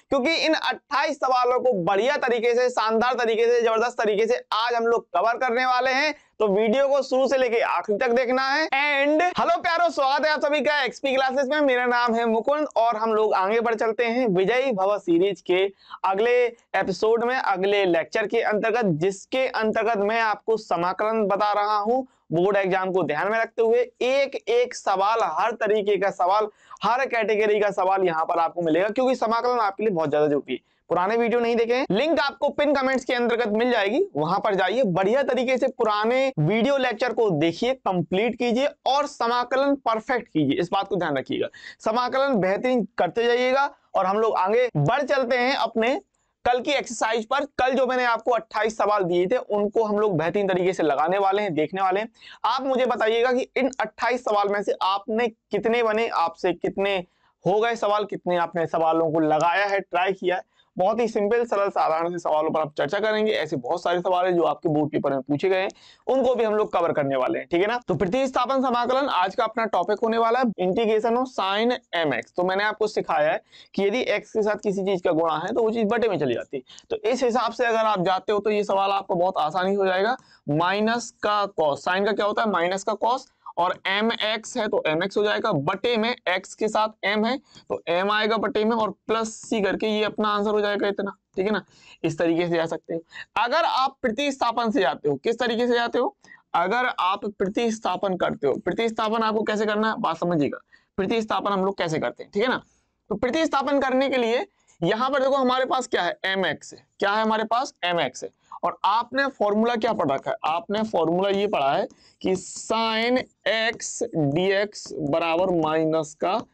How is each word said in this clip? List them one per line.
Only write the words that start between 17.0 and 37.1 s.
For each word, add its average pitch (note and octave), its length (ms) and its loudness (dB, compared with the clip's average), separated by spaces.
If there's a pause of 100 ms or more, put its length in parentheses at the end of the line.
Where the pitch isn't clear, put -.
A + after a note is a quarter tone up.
में, B3 120 0
अगले G3+ 500 0
लेक्चर F3+ 420 0
के A3+ 160 0
अंतर्गत, G#3+ 420 0 (140)
जिसके G3+ 480 -2
अंतर्गत A3 560 0
मैं A3 180 0
आपको G#3+ 380 0
समाकलन G#3 680 0
बता G3+ 260 2
रहा G#3 260 0
हूँ। B3 260 -2 (280)
बोर्ड F#3+ 240 2
एग्जाम F#3+ 340 0
को F3+ 120 0
ध्यान D#3 280 -2
में A3+ 80 0
रखते A3+ 220 -2
हुए A3+ 180 4 (240)
एक C4+ 320 0 (140)
एक A#3+ 260 2
सवाल, G3+ 440 0 (140)
हर G3+ 240 0
तरीके G#3 400 0
का F#3+ 140 0
सवाल, G3 360 2 (360)
हर B3 240 0
कैटेगरी G#3+ 520 0
का G3+ 120 2
सवाल F#3+ 340 0
यहाँ D#3+ 200 0
पर E3+ 140 0
आपको E3 220 0
मिलेगा, E3+ 280 2
क्योंकि B3+ 260 0
समाकलन A#3 440 0
आपके G#3 240 -2
लिए G#3+ 100 0
बहुत D#3+ 160 0
ज्यादा D3+ 180 2
जरूरी C#3 260 -2
है। - 220 -10 (140)
पुराने F3+ 280 0
वीडियो A#3 220 0
नहीं A#3 160 0
देखे A#3 200 0
हैं, C4+ 160 0
लिंक C#4+ 280 2
आपको C#4+ 300 -2
पिन D4 260 0
कमेंट्स C4 300 0
के C4 80 -2
अंतर्गत A#3 400 0
मिल A#3 180 2
जाएगी, A3 300 2 (140)
वहां E3 240 0
पर G3+ 160 0
जाइए, F#3+ 340 0
बढ़िया G3 340 2
तरीके B3+ 340 0
से C4 120 0
पुराने A#3 680 0
वीडियो A3 380 2
लेक्चर B3 360 -2